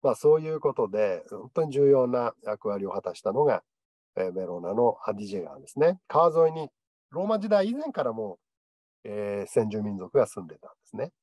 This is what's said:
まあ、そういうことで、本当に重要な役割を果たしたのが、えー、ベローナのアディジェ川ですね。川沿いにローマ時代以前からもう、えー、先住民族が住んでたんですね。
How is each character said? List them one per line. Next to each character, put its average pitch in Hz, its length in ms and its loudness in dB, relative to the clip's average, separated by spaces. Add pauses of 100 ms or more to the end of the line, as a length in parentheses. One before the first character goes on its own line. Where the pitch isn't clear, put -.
ま 135 80 4
あ、 110 40 0
そ 151 200 6
う 156 60 0
い 156 100 -6
う 156 80 -6
こ 139 140 0
と 113 140 0
で、 98 420 0
本 107 240 -14
当 160 100 0
に 151 80 -4
重 139 180 6
要 131 180 6
な 120 260 0 (100)
役 104 240 -4
割 101 180 -4
を 92 60 -6
果 95 100 -6
た 87 140 -8
し - 60 -20
た 95 120 -2
の 139 100 2
が、 123 200 2 (520)
え 92 140 -2
ー、 - 20 -8
ベ 92 140 -6
ロ 87 140 -8
ー - 20 -10
ナ 87 140 -6
の 120 300 2
ア 107 80 -4
デ 104 100 -8
ィ 101 40 -10
ジ 98 120 -6
ェ 85 40 -8
川 78 160 -16
で - 80 -20
す - 120 -10
ね。 175 280 2
川 165 400 4
沿 160 60 0
い - 20 -10
に 156 140 -8 (400)
ロ 170 140 -6
ー 202 40 -2
マ 220 120 0
時 208 100 -6
代 202 180 4
以 233 60 -4
前 294 180 -8
か 156 120 -4
ら 117 100 -2
も 107 240 -8 (680)
う、 110 60 -14
え 101 360 -6
ー、 - 20 -20
先 110 220 0
住 107 120 -4
民 101 160 -6
族 90 200 -10
が 120 100 4
住 92 180 -12
ん - 20 -16
で 76 100 -18
た - 100 -20
ん - 20 -20
で - 60 -20 (100)
す - 100 -20
ね。 131 160 -8 (120)